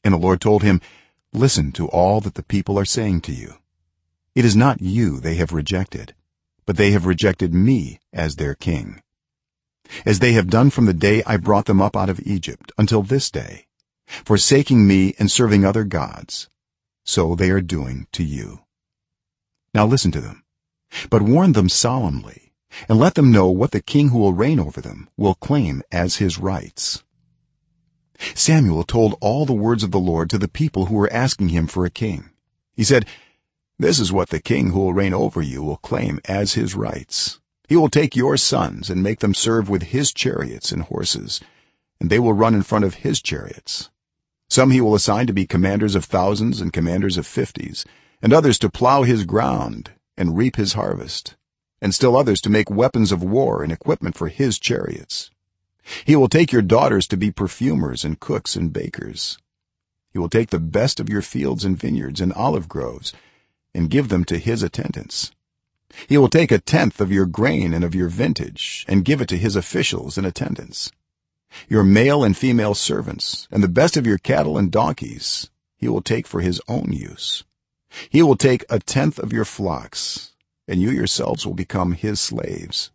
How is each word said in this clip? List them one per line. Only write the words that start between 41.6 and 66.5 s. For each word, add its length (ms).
and 100
they 100
will 120
run 240
in 80
front 220
of 180
his 180
chariots. 680
Some 240
he 80
will 160
assign 320
to 60
be 120
commanders 480
of 120
thousands 560
and 100
commanders 460
of 100
fifties, 560
and 100
others 280
to 100
plow 340
his 220
ground 640
and 220
reap 180
his 160
harvest, 640
and 120
still 220
others 260
to 80
make 200
weapons 420
of 100
war 400
and 120
equipment 420
for 140
his 280
chariots. 720
He 120
will 140
take 220
your 120
daughters 440
to 100
be 120
perfumers 720
and 160
cooks 360
and 180
bakers. 640
He 60
will 120
take 200
the 100
best 400
of 100
your 120
fields 420
and 140
vineyards 440
and 120
olive 340
groves 460
and 180
give 200
them 160
to 140
his 240
attendants. 680
He 100
will 120
take 220